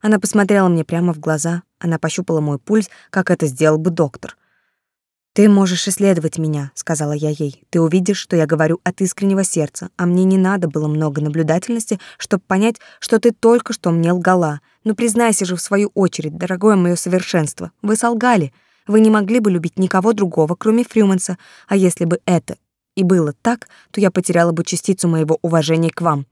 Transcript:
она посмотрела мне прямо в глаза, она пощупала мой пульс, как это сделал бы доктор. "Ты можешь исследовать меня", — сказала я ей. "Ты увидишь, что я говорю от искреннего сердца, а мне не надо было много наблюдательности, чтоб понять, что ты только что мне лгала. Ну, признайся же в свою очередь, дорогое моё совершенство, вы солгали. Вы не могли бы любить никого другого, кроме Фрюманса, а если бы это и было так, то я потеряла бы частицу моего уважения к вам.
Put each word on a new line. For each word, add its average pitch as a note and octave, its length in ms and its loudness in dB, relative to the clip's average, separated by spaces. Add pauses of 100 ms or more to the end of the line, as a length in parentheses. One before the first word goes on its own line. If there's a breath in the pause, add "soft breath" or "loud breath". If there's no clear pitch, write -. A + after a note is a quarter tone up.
она G#3+ 180 2
посмотрела G3 500 2
мне E3 180 0
прямо F3 260 -2
в D#3 60 -6
глаза, D#3+ 460 -4 (160)
она E3 180 -2
пощупала E3 420 -4
мой D3 180 -2
пульс, G#3+ 300 0 (220 soft breath)
как F#3 200 -2
это E3+ 160 0
сделал D#3 300 2
бы D#3+ 140 0
доктор. - 480 -4 (1000)
"Ты G#3 100 8
можешь G3 380 2
исследовать F3+ 500 0
меня", — D3+ 380 -6
сказала D3 380 -4
я D3+ 180 -2
ей. D3 400 -8
"Ты E3+ 100 0
увидишь, F3+ 380 2
что - 160 -6
я E3 100 2
говорю D#3 380 0
от - 180 -4
искреннего G3 440 0
сердца, E3 520 -6
а F3 80 -4
мне F3+ 200 2
не F#3+ 120 4
надо F#3 300 0
было D3+ 220 -4
много D3+ 320 -2
наблюдательности, E3 800 -2 (160 loud breath)
чтоб - 260 -4
понять, G#3+ 380 0 (180 loud breath)
что - 220 0
ты A#3+ 100 4
только A#3 420 2
что F3+ 200 -2
мне E3 180 2
лгала. F3 500 0 (220)
Ну, G#3+ 140 -2
признайся A3+ 480 0
же F3+ 100 -4
в E3+ 60 -8
свою G3+ 340 -2
очередь, D#3+ 420 -2
дорогое F#3 380 0
моё F3 220 2
совершенство, F3 720 -2 (120)
вы G#3 120 0
солгали. A3+ 580 0 (360)
Вы G#3 100 4
не A3 120 6
могли G#3+ 280 2
бы G#3 140 2
любить E3+ 260 -4
никого F#3+ 340 0
другого, F3 440 0
кроме A3 260 0
Фрюманса, G3 560 0 (300 soft breath)
а G3 80 0
если F#3 280 2
бы E3+ 220 -2
это - 300 -2 (400)
и G3 80 0
было F3 280 2
так, - 360 -4 (240 soft breath)
то - 80 -4
я G3 100 4
потеряла F3 400 0
бы E3+ 140 -4
частицу F3+ 420 -4
моего D#3+ 360 0
уважения E3 480 0
к - 100 -10
вам. D3+ 320 -2